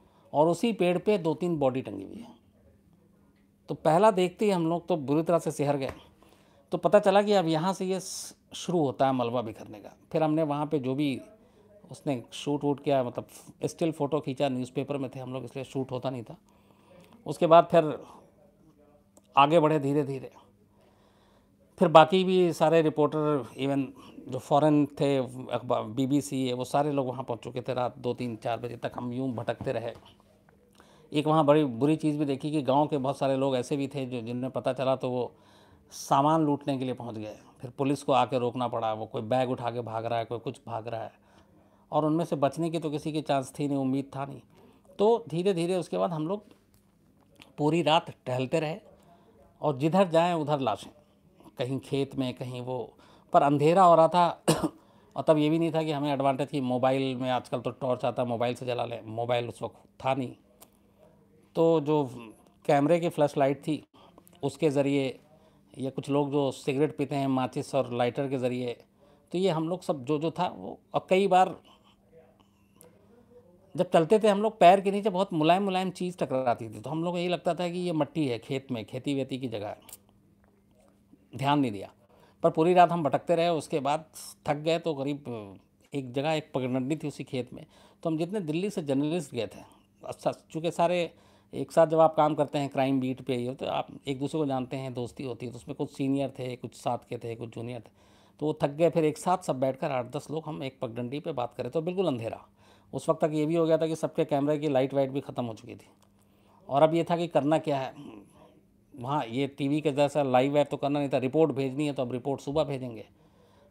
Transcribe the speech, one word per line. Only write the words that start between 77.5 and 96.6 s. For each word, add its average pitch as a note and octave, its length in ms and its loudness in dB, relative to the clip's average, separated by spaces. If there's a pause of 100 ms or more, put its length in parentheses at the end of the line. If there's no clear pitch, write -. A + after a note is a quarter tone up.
था F3 160 -4
कि F3 100 -8
ये F3 140 -4
मट्टी D3+ 340 -2
है, A#2 120 -2
खेत C3 320 -8
में, A2+ 140 -6
खेती C3 300 -6
वेती C3+ 220 -6
की C3 100 -8
जगह G#2+ 200 -8
है, G2+ 100 -10 (1600)
ध्यान C#3+ 220 2
नहीं C3 120 0
दिया। G2 200 -10 (520)
पर E3+ 60 6
पूरी E3 240 4
रात F3 180 8
हम E3+ 120 -2
भटकते C#3+ 320 0
रहे। E3 160 2
उसके D#3 300 -2
बाद D3 240 -2 (420)
थक D3 100 0
गए D#3+ 220 0
तो E3 140 -4
करीब C3 640 -8 (360)
एक C3 200 -6
जगह C#3 180 0
एक D#3 240 -4
पगडंडी C3 400 -2
थी D3+ 120 -8
उसी C#3 160 -10
खेत B2 300 -8
में, - 120 -16 (380)
तो E3+ 60 -2
हम D#3+ 80 -2
जितने F3 240 -4
दिल्ली E3+ 280 -4
से G3 120 -6
जर्नलिस्ट D3 520 -2
गए A2 140 -4
थे, - 160 -16 (400)
अच्छा, - 280 -4 (200)
चूँकि D#3+ 200 -4
सारे F3 280 0 (540)
एक C3+ 180 -6
साथ D#3+ 160 6
जब D#3+ 120 2
आप D#3 160 6
काम D#3 200 4
करते C#3+ 240 -2
हैं C#3 100 -4
क्राइम C3+ 300 0
बीट B2+ 220 -4
पे, B2+ 160 -4
ये B2 160 -4
तो - 140 -10
आप C#3+ 200 -4 (200)
एक C3+ 120 -4
दूसरे C#3+ 200 -4
को D3+ 60 0
जानते C3 320 -4
हैं, C3 160 -8
दोस्ती B2 300 -8
होती B2+ 220 -10
है, A#2 60 -8
तो B2 60 -14
उसमें C#3+ 200 -14
कुछ C#3+ 140 -6
सीनियर C3+ 480 -2
थे, B2+ 160 -8
कुछ A#2 200 -14